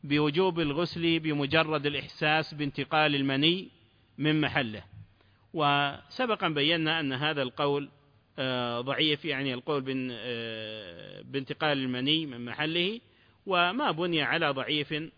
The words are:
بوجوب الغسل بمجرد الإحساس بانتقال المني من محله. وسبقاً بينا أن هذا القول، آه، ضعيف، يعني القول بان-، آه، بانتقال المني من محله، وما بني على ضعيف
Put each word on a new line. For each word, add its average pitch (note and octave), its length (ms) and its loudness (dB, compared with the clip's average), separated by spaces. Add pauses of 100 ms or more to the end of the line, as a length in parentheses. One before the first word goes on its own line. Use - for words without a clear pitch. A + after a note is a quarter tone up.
بوجوب D3+ 560 2
الغسل E3 600 0
بمجرد D3+ 680 2
الإحساس D3+ 680 0
بانتقال D3 640 0
المني C#3 540 2 (480)
من D3+ 240 2
محله. B2 420 0 (720)
وسبقاً D3+ 960 0
بينا D#3+ 500 2
أن C#3 140 -2
هذا D3 280 0
القول، C#3+ 480 -2 (500)
آه، B2 420 -2
ضعيف، C#3+ 440 0
يعني C3+ 280 -2
القول C3+ 280 -2
بان-، C3 300 -4
آه، A2 1080 -10
بانتقال C#3 560 -2
المني C3+ 480 0
من A#2+ 200 -10
محله، E3 560 -2 (440)
وما F#3+ 460 2
بني E3 300 2
على D3 280 2
ضعيف C#3 440 -2 (240)